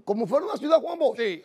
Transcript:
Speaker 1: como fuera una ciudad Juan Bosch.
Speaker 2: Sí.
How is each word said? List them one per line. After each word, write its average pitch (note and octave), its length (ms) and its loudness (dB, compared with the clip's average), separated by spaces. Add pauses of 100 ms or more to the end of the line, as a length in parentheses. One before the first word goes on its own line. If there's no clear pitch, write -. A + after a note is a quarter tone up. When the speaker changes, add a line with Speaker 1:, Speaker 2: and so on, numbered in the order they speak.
Speaker 1:
como G#3+ 220 -2
fuera C#4 220 0
una G#4 100 -4
ciudad D4+ 240 2
Juan E4+ 160 -8
Bosch. B3+ 200 2
Speaker 2:
Sí. F#3+ 280 -4